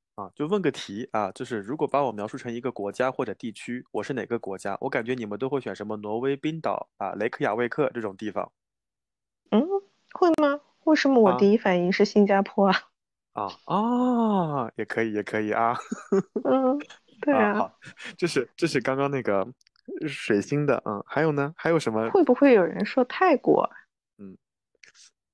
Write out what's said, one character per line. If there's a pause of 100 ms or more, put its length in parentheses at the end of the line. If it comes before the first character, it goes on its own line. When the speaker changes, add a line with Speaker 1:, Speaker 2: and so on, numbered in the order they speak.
(140)
Speaker 1:
啊。
啊，
就
问
个
题
啊，
就
是
如
果
把
我
描
述
成
一
个
国
家
或
者
地
区，
我
是
哪
个
国
家？
我
感
觉
你
们
都
会
选
什
么
挪
威、
冰
岛 (100)
啊、
雷
克
雅
未
克
这
种
地
方。 (1000)
Speaker 2:
嗯， (460)
会 (100)
吗？ (240)
为
什
么
我
第
一
反
应
是
新
加
坡
啊？ (580)
Speaker 1:
啊。 (180)
啊，
啊，
也
可
以，
也
可
以
啊。 (360)
<laughs>
Speaker 2:
嗯， (440)
对
啊。
Speaker 1:
啊，
好， (400)
这
是，
这
是
刚
刚
那
个 (600)
水
星
的，
嗯，
还
有
呢？
还
有
什
么？
Speaker 2:
会
不
会
有
人
说
泰
国？ (480)
Speaker 1:
嗯， (960)